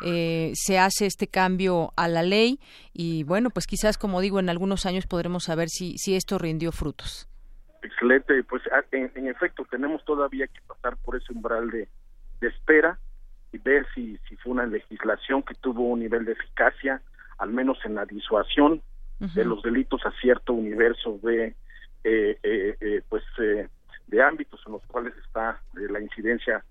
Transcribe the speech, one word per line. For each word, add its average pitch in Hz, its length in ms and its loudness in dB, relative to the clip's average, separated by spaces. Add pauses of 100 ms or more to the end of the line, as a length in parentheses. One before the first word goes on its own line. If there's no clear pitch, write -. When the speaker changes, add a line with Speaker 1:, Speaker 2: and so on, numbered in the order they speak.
Speaker 1:
eh, 165 500 0
se 190 260 2
hace 190 260 4
este 190 220 -2
cambio 185 680 2
a 170 120 2
la 165 160 4
ley 220 360 4 (340)
y 165 300 -2
bueno, 202 260 2
pues - 180 -4
quizás, 208 300 2
como 185 240 0
digo, 196 180 2
en 185 100 2
algunos 185 360 0
años 185 220 0
podremos 175 380 -2
saber 165 240 0
si, - 280 -6
si 190 180 0
esto 190 220 0
rindió 165 340 -2
frutos. - 560 -6 (560)
Speaker 2:
Excelente, 131 600 4
pues 127 240 -6
a-, 131 180 2 (100)
en, 127 200 -2
en 131 120 -6
efecto 135 420 -4
tenemos 143 360 -4
todavía 139 420 0
que - 200 -18
pasar - 300 -6
por - 180 -6
ese 123 180 -8
umbral 117 360 -2
de, 110 180 -4 (540)
de 120 60 0
espera 156 520 4 (520)
y - 60 -12
ver 139 360 4
si, 110 240 -8 (100)
si 110 100 -14
fue 123 160 -6
una 123 120 0
legislación 110 760 -2
que 127 120 -10
tuvo 123 280 -2
un 120 160 0
nivel 117 260 0
de 110 80 -2
eficacia, 131 680 0 (360)
al 101 140 -4
menos 127 340 0
en 107 100 -4
la 101 100 -4
disuasión 110 760 2 (400)
Speaker 1:
Ujú. 185 120 -6
Speaker 2:
de 202 120 2
los 107 180 -2
delitos 127 420 0
a 120 140 -2
cierto 123 320 4
universo 113 720 2
de, 113 320 0 (480)
eh, 110 400 2
eh, 104 380 0
eh, 104 260 -2
pues, - 160 -4 (180)
eh, 104 280 0 (380)
de 107 160 4
ámbitos 147 420 0
en 110 80 -12
los 101 140 -12
cuales 120 260 -6 (120)
está, 113 360 -4 (140)
eh, 101 140 -8
la 104 120 -4
incidencia 110 680 -2